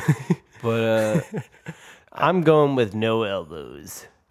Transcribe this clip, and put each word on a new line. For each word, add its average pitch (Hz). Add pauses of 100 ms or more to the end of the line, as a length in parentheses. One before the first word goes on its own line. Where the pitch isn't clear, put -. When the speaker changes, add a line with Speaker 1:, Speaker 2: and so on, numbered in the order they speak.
(180)
Speaker 1:
<laughs> -
but, 113
uh, 113 (120)
Speaker 2:
<laughs> -
I'm 175
going 151
with 110
no 113
elbows. 80 (240)